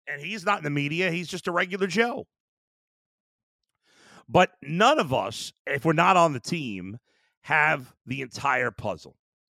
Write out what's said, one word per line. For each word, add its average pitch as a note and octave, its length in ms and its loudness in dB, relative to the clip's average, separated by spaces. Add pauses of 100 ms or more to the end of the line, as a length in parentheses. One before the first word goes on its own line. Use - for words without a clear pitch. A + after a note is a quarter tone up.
And C#3+ 140 -12
he's F3 240 -10
not G3+ 140 2
in D#3 80 -6
the D3 40 -2
media. D3 400 0
He's E3+ 200 -4
just F#3 180 -8
a F3+ 60 -4
regular F#3 340 -2
Joe. A3+ 400 -2 (2000)
But E3+ 240 4 (100)
none G#3+ 380 2
of C#3+ 140 0
us, G#2+ 400 -4 (120)
if C#3+ 200 -4
we're D#3+ 80 4
not F3+ 240 6
on E3 160 6
the B2+ 80 -6
team, G#2+ 560 -6 (440)
have D3+ 520 0 (140)
the C3+ 140 -6
entire B2+ 500 -2
puzzle. - 440 -10 (340)